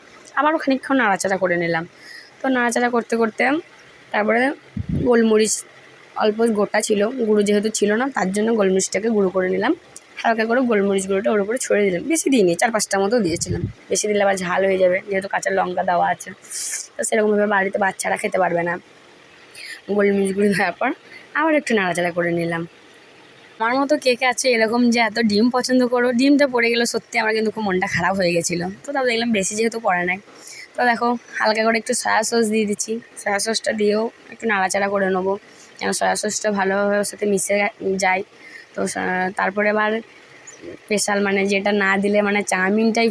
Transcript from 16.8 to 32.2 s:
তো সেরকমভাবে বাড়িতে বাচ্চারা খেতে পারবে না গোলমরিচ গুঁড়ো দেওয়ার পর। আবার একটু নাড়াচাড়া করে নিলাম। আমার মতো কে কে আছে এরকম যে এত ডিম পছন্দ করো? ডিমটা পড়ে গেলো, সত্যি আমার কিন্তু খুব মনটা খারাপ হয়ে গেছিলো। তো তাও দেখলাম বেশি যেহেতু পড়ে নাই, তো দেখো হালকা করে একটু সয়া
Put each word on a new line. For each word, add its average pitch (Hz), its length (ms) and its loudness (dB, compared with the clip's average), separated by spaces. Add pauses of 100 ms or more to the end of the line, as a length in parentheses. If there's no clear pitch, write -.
তো - 120 -8
সেরকমভাবে 214 480 2
বাড়িতে 196 280 0
বাচ্চারা 190 380 -2
খেতে 196 220 -4
পারবে 175 260 0
না 170 40 -2 (1200)
গোলমরিচ 202 400 2
গুঁড়ো 202 200 2
দেওয়ার 180 240 0
পর। 240 100 -2 (500)
আবার 311 200 2
একটু - 200 -4
নাড়াচাড়া 175 380 0
করে 170 220 0
নিলাম। 170 240 -2 (960)
আমার 226 200 0
মতো 277 140 0 (100)
কে 254 160 2
কে 262 120 -2
আছে 240 140 -4 (100)
এরকম 226 260 2 (120)
যে 233 60 2 (100)
এত 208 80 -4 (140)
ডিম 208 140 4 (100)
পছন্দ 254 260 2 (120)
করো? 240 140 2 (120)
ডিমটা 277 340 6
পড়ে 233 200 2
গেলো, 233 200 2
সত্যি - 280 -6
আমার 220 160 0
কিন্তু 220 180 0
খুব 220 120 -4
মনটা 185 280 0
খারাপ 175 240 0
হয়ে 175 160 2
গেছিলো। 170 300 -2 (180)
তো - 120 -12
তাও 262 140 0
দেখলাম 233 280 0
বেশি 190 220 -2
যেহেতু 226 260 0
পড়ে 180 240 2
নাই, 185 100 -4 (560)
তো - 40 -6 (100)
দেখো 233 180 0 (300)
হালকা 220 280 0
করে 226 160 2
একটু 247 120 -4 (100)
সয়া 208 260 2